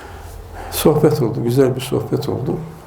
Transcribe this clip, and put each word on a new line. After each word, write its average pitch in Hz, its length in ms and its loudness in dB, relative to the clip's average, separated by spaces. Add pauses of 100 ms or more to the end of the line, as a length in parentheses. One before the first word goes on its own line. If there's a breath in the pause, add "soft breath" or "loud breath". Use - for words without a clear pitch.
(720 loud breath)
sohbet 151 500 4
oldu, 120 220 0
güzel 123 320 4
bir 127 60 -6
sohbet - 480 -2
oldu. 127 260 -2 (320)